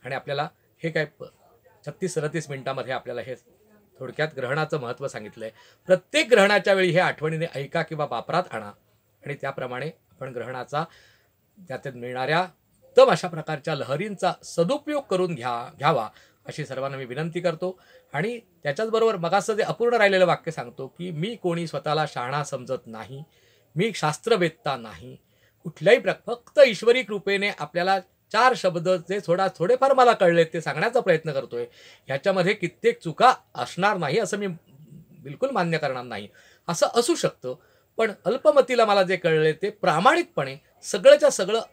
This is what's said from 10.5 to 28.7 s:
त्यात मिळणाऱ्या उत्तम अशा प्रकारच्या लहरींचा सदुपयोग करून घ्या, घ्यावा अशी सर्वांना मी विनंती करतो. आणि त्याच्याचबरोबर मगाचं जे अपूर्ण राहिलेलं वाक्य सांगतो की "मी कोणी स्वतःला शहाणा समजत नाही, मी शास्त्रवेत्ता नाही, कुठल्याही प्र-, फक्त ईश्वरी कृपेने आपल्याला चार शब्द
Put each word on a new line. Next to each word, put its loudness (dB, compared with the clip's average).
त्यात -10
मिळणाऱ्या -4
उत्तम 8
अशा 0
प्रकारच्या -6
लहरींचा -4
सदुपयोग -2
करून 0
घ्या, -8
घ्यावा 0
अशी -10
सर्वांना -8
मी -10
विनंती -6
करतो. -4
आणि -4
त्याच्याचबरोबर 0
मगाचं 0
जे -2
अपूर्ण 0
राहिलेलं 6
वाक्य 0
सांगतो -12
की -12
"मी -6
कोणी -4
स्वतःला -2
शहाणा -6
समजत -8
नाही, -16
मी -2
शास्त्रवेत्ता -2
नाही, -16
कुठल्याही 4
प्र-, 0
फक्त 0
ईश्वरी 2
कृपेने -2
आपल्याला -2
चार 4
शब्द -2